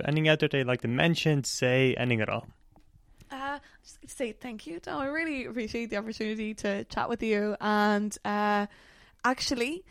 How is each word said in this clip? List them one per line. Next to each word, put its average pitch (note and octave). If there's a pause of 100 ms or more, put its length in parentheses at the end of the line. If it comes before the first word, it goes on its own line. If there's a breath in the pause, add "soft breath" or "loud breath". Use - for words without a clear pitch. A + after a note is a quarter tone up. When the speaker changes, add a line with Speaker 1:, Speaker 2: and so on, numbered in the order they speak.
Speaker 1:
anything D#3
out D#3
there D3+
that C#3+
you'd C3
like B2+
to B2
mention, D3
say, B2+
anything A#2+
at G2+
all? G#2+ (840)
Speaker 2:
Uh, C#4 (260 soft breath)
just -
to -
say A#3
thank A3+
you, E4
Tom. D4
I C4+
really D4+
appreciate A#3
the G#3+
opportunity A3
to G3+
chat -
with A#3
you. G#3
And, G#3
uh, G#3 (600 soft breath)
actually, C4